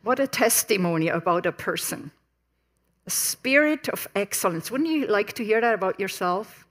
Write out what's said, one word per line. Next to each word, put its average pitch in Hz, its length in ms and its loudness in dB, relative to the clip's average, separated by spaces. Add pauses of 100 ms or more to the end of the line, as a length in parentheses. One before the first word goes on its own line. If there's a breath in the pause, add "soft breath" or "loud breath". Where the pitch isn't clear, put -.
What 247 180 0
a 277 60 2
testimony 175 840 2
about 175 360 0
a 170 60 0
person. - 580 -6 (960)
A 180 60 -8
spirit 294 760 2
of - 280 -6
excellence. 196 560 -2
Wouldn't 302 180 0
you 302 160 2
like 208 280 0
to 233 120 -6
hear 214 160 2
that 226 140 2
about 185 240 -2
yourself? 190 720 -4